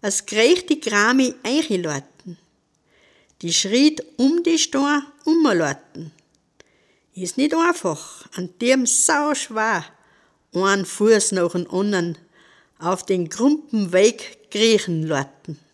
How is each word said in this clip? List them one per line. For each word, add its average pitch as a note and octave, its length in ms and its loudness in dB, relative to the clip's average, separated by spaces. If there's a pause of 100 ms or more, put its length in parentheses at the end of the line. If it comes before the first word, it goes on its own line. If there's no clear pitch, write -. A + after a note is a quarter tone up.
Als G3 240 -4
gerechte D4 540 2
Krami A#3 640 2
einchlorten. F3+ 920 -4 (1040)
Die E3+ 120 -6
Schritt C4+ 500 2 (140)
um D#4 260 2
die E4+ 140 0
Steine C#4+ 480 -2 (200)
umlorten. F3 880 0 (1000)
Ist F#3 240 -8
nicht C#4+ 160 0
einfach, E4 840 -2
an F3+ 140 -10 (100)
dem B3+ 260 2
sau D4 500 0
schwer, G#3+ 500 -2 (680)
einen G3 320 0
Fuß G#3 480 2
nach F3 180 0
dem F3 180 -6
anderen F#3 480 -2 (600)
auf F3+ 260 -4
den F3+ 240 -2
krumpen A3+ 640 -2
Weg - 580 2
kriechen G3+ 520 2
lorten. D3 560 -6 (140)